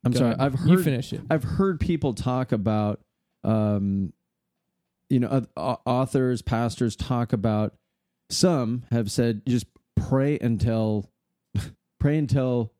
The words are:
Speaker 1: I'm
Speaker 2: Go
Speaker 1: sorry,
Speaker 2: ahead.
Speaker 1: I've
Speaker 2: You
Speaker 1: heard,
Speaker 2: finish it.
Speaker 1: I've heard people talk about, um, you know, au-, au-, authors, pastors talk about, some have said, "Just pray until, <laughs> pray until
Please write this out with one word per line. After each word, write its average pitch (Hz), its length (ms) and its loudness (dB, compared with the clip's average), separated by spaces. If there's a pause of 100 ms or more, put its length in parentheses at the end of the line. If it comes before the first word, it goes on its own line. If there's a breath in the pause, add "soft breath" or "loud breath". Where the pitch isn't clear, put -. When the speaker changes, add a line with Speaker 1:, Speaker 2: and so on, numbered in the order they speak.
Speaker 1:
I'm 123 100 2
Speaker 2:
Go - 60 0
Speaker 1:
sorry, 120 140 2
Speaker 2:
ahead. 131 80 -2
Speaker 1:
I've 135 120 0 (140)
Speaker 2:
You 170 100 8
Speaker 1:
heard, 185 60 0
Speaker 2:
finish 139 300 -2
it. - 160 -8
Speaker 1:
I've 156 140 0
heard 190 360 0
people 160 360 0
talk 127 360 -2
about, 107 500 0 (420)
um, 101 720 0 (960)
you 131 100 2
know, 120 80 0 (280)
au-, 71 60 -8 (140)
au-, - 100 -20
authors, 127 560 0
pastors 117 540 -2
talk 120 380 -2
about, 107 400 0 (580)
some 123 600 0
have 117 200 0
said, 117 360 0
"Just 120 180 0 (300)
pray 135 440 0
until, 110 680 0 (440)
<laughs> - 460 -10
pray 147 180 2
until 127 640 0